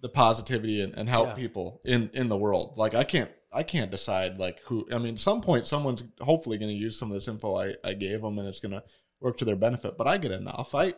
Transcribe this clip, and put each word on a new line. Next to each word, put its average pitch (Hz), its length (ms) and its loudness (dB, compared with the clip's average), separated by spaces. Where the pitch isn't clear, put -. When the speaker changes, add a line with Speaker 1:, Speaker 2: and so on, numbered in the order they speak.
Speaker 1:
the 123 80 -8
positivity 113 720 4
and, 95 160 -4
and 107 120 -4
help 117 180 6
Speaker 2:
Yeah. 120 80 -6
Speaker 1:
people 107 500 -8
in, 120 280 2
in 123 160 -2
the 104 80 2
world." 98 400 2
Like, 107 180 2
I 117 80 4
can't, 139 260 0
I 120 120 -4
can't 120 280 -2
decide, 95 480 -2
like, 92 220 -4
who, 113 300 -4
I 120 60 -2
mean, 117 200 -4
some 220 240 2
point 135 260 2
someone's 135 360 -2
hopefully 139 360 2
gonna 107 140 -4
use 107 260 -4
some 113 140 -6
of 101 40 -4
this 98 120 -6
info 107 280 -4
I, 98 280 -2
I 95 100 -2
gave 101 280 -4
them, 104 180 -4
and 98 80 -6
it's 95 140 -8
gonna 98 220 -8
work 123 180 -2
to 123 80 0
their 107 120 4
benefit, 113 400 0
but 120 100 2
I 175 100 4
get 151 140 -2
enough. 98 420 -8
I, 147 240 2